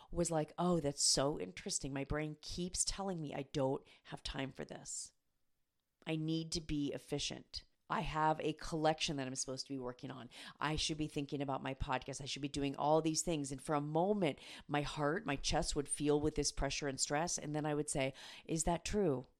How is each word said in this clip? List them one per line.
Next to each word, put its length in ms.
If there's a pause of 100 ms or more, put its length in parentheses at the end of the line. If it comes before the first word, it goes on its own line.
(100)
was 220
like, 260
"Oh, 220
that's 240
so 340
interesting. 540
My 100
brain 380
keeps 440
telling 360
me 120
I 100 (100)
don't 320 (200)
have 200
time 260
for 140
this. 480 (920)
I 120
need 360
to 80
be 320
efficient. 720 (260)
I 120
have 400
a 140
collection 600
that 120
I'm 80
supposed 300
to 60
be 60
working 320
on. 180 (300)
I 160
should 240
be 80
thinking 340
about 220
my 120
podcast. 460
I 60
should 160
be 60
doing 260
all 260
these 220
things." 300
And 100
for 140
a 40
moment, 600 (260)
my 160
heart, 420
my 120
chest 400
would 120
feel 320
with 140
this 160
pressure 380
and 100
stress. 400
And 160
then 100
I 100
would 140
say, 260 (320)
"Is 180
that 200
true?" 420 (140)